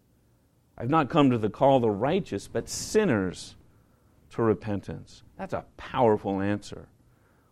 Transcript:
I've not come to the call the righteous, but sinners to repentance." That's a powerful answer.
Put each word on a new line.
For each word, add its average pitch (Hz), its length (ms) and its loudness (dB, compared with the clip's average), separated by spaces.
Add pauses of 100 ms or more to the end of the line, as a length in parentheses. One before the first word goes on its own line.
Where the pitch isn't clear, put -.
(760)
I've 120 140 -6
not 156 180 2
come 143 220 4
to 120 80 2
the 104 120 -2
call 139 280 4
the 117 120 2
righteous, 117 580 -2
but 113 200 -6
sinners 117 840 -2 (760)
to - 120 -4
repentance." 101 800 -4 (140)
That's 190 160 -10
a 87 120 -8 (120)
powerful 107 640 0
answer. 98 480 -4 (640)